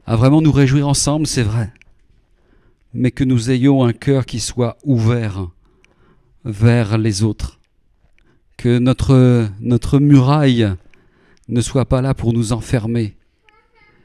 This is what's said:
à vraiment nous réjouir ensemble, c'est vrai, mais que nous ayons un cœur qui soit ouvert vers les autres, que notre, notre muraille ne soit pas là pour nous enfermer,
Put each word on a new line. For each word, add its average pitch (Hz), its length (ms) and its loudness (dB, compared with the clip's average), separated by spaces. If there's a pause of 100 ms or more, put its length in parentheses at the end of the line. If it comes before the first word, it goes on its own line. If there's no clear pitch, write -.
à 113 100 -4
vraiment 135 260 4
nous 151 100 4
réjouir 139 360 2
ensemble, 143 400 -2
c'est 127 160 -4
vrai, 104 280 -4 (1200)
mais 120 180 -2
que 139 140 -2
nous 123 260 0
ayons 131 320 2
un 117 100 0
cœur 135 320 -2
qui 120 140 -10
soit 120 440 -6
ouvert 113 680 -2 (960)
vers 113 520 0
les 107 240 -2
autres, - 380 -6 (1000)
que 120 220 2
notre, 123 680 2 (100)
notre 120 400 0
muraille 135 720 2 (760)
ne 117 140 -2
soit 120 240 -2
pas 131 160 -2
là 135 120 -2
pour 117 200 -2
nous 117 200 -2
enfermer, 113 640 -4 (880)